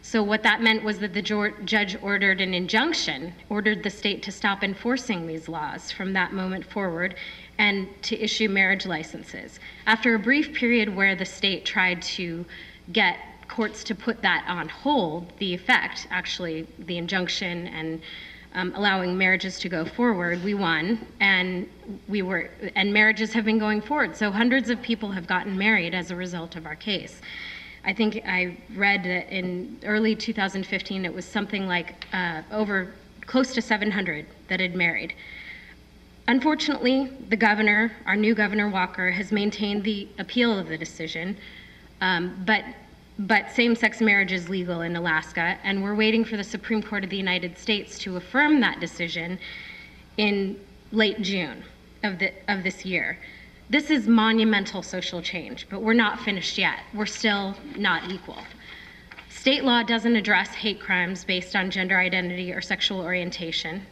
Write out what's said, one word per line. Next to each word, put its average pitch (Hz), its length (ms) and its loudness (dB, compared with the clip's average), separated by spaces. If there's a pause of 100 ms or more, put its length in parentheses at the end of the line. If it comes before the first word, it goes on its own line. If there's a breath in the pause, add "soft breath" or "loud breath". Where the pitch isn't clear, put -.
So 226 180 2
what 214 200 2
that 220 200 4
meant 220 200 4
was 214 160 -2
that 196 160 -4
the 202 80 -2
jor-, 208 320 0 (100)
judge 208 380 0
ordered 196 380 2
an 185 140 0
injunction, 180 760 0 (160)
ordered 208 340 0
the 202 80 -2
state 202 340 -4
to 196 80 -8
stop 202 320 0
enforcing 202 640 -2
these 160 220 -8
laws 156 440 -8
from 196 220 -6
that 185 180 0
moment 190 340 -4
forward 185 480 -4 (440 loud breath)
and 202 280 2 (160)
to - 160 -4
issue 214 300 0
marriage 196 360 2
licenses. - 760 -8 (260 loud breath)
After 226 280 4
a 220 40 2
brief 277 360 2
period 233 420 4
where 196 180 4
the 180 100 -4
state 190 400 -2
tried 180 380 2 (160)
to 175 260 -6 (480 loud breath)
get 190 240 4 (300)
courts - 380 -4
to 220 100 -4
put 226 280 -4
that 175 260 2
on 170 200 -4
hold, 175 720 0
the 185 160 -2
effect, - 560 0
actually, 170 560 -4 (140)
the 175 180 -6
injunction 175 720 -2
and, 160 320 -6 (540 loud breath)
um, 185 200 -2
allowing 190 420 2
marriages 185 440 2
to 180 80 -4
go 165 160 -2
forward, 180 580 0
we 202 120 0
won, 180 440 2 (220)
and 185 480 2 (400)
we 202 140 0
were, 180 280 -2 (240)
and 202 180 2
marriages 214 400 4
have 233 120 2
been 220 140 4
going 214 220 2
forward. 220 360 0
So 208 160 0
hundreds 233 360 4
of 233 140 0
people 220 300 -2
have 180 160 -6
gotten 190 280 0
married 190 380 2
as 175 160 -4
a 180 60 -4
result 175 400 -6
of 160 100 -12
our 156 80 -8
case. - 460 -6 (640 loud breath)
I 190 80 0
think 214 320 0
I 180 320 0 (200)
read 202 280 2
that 180 320 -2
in 180 480 -4
early 214 300 2
two 220 180 -4
thousand 190 340 -2
fifteen, 190 380 -4
it 170 80 -4
was 180 120 -8
something 202 420 -4
like, 175 460 -4
uh, 170 300 -2 (100)
over 202 400 0 (340)
close 262 280 2
to 226 80 0
seven 208 280 0
hundred 180 360 -2 (220)
that 185 120 0
had 180 160 -2
married. 170 380 0 (1120 loud breath)
Unfortunately, 269 840 4 (180)
the 214 80 2
governor, 214 540 6 (160)
our 190 80 2
new 214 220 4
Governor 208 320 2
Walker, 185 420 0
has 190 220 -2
maintained 208 500 0
the 202 240 -2 (140)
appeal 233 360 2
of 165 120 -4
the 156 100 -6
decision, 165 580 -6 (640 loud breath)
um, 180 460 0
but, 214 160 4 (560)
but 202 320 2
same-sex 226 500 4
marriage 202 300 4
is 175 180 -2
legal 175 340 -2
in 170 120 -2
Alaska, 170 680 0
and 196 180 0
we're 208 140 0
waiting 220 280 4
for 220 120 -4
the 202 80 -2
Supreme 208 400 -2
Court 202 180 -4
of 190 80 -6
the 190 60 -4
United 180 420 -2
States - 400 -2
to 185 180 -6
affirm 277 440 4
that 185 180 2
decision 170 600 -6 (800 loud breath)
in 202 380 2 (360)
late 214 280 2
June 180 440 -4 (400)
of 185 160 -2
the, 190 100 0 (160)
of 196 160 -2
this 185 240 -6
year. 175 320 -2 (520 loud breath)
This 302 200 2
is 254 160 4
monumental 220 760 6
social 175 400 -6
change, - 480 -8
but 202 100 -6
we're 226 140 2
not 220 260 4
finished 196 380 -4
yet. 170 220 2 (120)
We're 208 140 -2
still 202 480 0 (200)
not 185 360 0
equal. - 320 -10 (880 loud breath)
State 269 340 2
law 240 180 6
doesn't 233 320 4
address 202 340 4
hate 208 300 -4
crimes 180 460 -2
based 180 320 -2
on 190 140 0
gender 185 280 2
identity 180 540 0
or - 80 -4
sexual 190 400 -2
orientation 175 800 -4 (120)